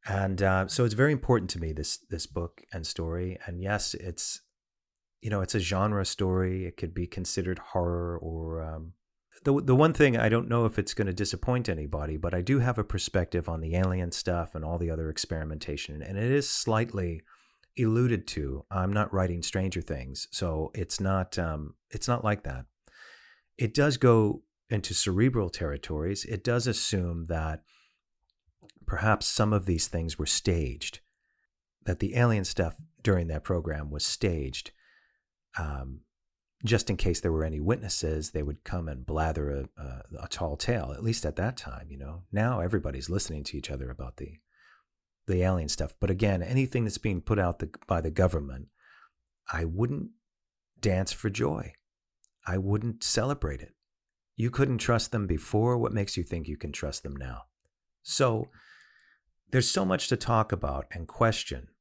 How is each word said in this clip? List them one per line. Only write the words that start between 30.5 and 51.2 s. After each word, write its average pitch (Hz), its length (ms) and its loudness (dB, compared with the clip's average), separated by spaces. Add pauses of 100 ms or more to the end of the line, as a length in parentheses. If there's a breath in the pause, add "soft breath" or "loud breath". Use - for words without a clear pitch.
that - 160 0
the 101 160 0
alien 117 280 6
stuff 85 300 0 (280)
during 87 260 4
that 78 160 -2
program 78 460 -2
was 73 140 -4
staged, 76 680 -2 (840 soft breath)
um, 67 440 -6 (640)
just 110 240 2
in 101 80 0
case 87 240 2
there 85 120 0
were 78 120 0
any 78 160 -4
witnesses, 80 680 -2
they 76 120 -4
would 71 220 -6
come 85 240 -6
and 65 160 -8
blather 78 460 0
a, 69 300 -6
a, 65 440 -12
a - 40 -10
tall - 280 -4
tale, 82 360 -2
at 73 120 -10
least 113 220 0
at 73 100 -2
that 113 200 -2
time, - 340 -12
you 67 80 -12
know. 73 240 -10 (100)
Now 110 280 2
everybody's 78 500 -2
listening 80 340 -2
to 71 140 -8
each - 120 -8
other 65 200 -6
about 62 260 -10
the, - 240 -14 (840 soft breath)
the 90 160 4
alien 90 260 4
stuff. 73 320 -2
But 95 100 2
again, 95 320 2
anything 127 420 2
that's 104 140 -2
being 95 220 0
put 104 180 2
out 87 200 2
the, 82 100 -4 (180)
by 87 140 2
the 80 100 -2
government, 73 580 0 (840 soft breath)
I 85 120 -2
wouldn't 123 460 -2 (680)
dance 95 320 2
for - 160 -4